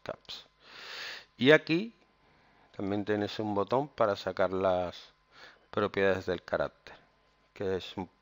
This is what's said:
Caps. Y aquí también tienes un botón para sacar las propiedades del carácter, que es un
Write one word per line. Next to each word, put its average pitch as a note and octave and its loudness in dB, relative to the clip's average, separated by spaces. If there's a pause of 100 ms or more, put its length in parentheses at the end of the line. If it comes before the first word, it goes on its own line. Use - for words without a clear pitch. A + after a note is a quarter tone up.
Caps. - -14 (920)
Y B2+ 6
aquí E3 4 (840)
también G2+ -2
tienes G#2 -2
un G#2+ -2
botón A2 0
para G#2+ 0
sacar F#2+ -2
las F#2 0 (580)
propiedades G2 2
del F2+ -2
carácter, - -4 (580)
que F#2+ -4
es - -12
un F#2 -6 (120)